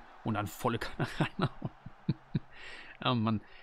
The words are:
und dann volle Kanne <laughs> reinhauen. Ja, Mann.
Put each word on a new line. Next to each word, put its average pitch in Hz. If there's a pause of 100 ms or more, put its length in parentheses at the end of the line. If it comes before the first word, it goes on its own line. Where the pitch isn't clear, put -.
(240)
und 110
dann 104
volle 117
Kanne -
<laughs> -
reinhauen. - (1300)
Ja, 131
Mann. 110 (220)